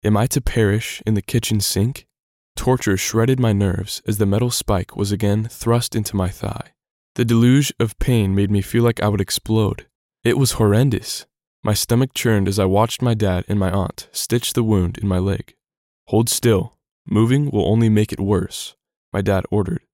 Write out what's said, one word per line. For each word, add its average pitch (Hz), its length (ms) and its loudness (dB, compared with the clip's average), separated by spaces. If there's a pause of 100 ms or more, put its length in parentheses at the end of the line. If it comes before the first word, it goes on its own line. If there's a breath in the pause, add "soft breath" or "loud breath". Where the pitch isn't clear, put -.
Am 104 120 2
I 107 120 2
to - 120 -2
perish 110 640 0
in 110 120 0
the 98 80 0
kitchen 113 380 -2
sink? 107 440 -2 (500)
Torture 123 400 0
shredded 117 440 0
my 113 140 2
nerves 98 520 -2
as 104 140 -4
the 104 80 2
metal 113 240 0
spike - 440 -4
was 101 160 -2
again 104 340 0
thrust 117 500 -2
into 107 200 -4
my 95 140 0
thigh. - 440 -10 (420)
The 120 100 0
deluge 120 540 4
of 113 180 -2
pain 104 380 0
made 101 160 0
me 101 100 2
feel 113 220 0
like 117 180 0
I 104 60 0
would 101 140 0
explode. - 640 -2 (360)
It - 140 2
was 131 140 2
horrendous. 113 760 0 (380)
My 107 100 0
stomach 120 400 0
churned 104 340 0
as 98 120 0
I 98 60 2
watched 101 360 0
my 123 140 2
dad 95 320 0
and 104 100 -2
my 92 140 0
aunt - 400 -4
stitch - 420 -4
the 120 100 0
wound 95 360 0
in 104 80 -4
my 92 100 0
leg. 95 380 -4 (540)
"Hold 117 200 2
still. - 480 0 (300)
Moving 120 420 2
will 101 180 0
only 113 220 4
make 107 240 2
it - 60 -8
worse," - 560 -2 (360)
my 98 100 -2
dad 95 280 0
ordered. 104 320 -2 (140)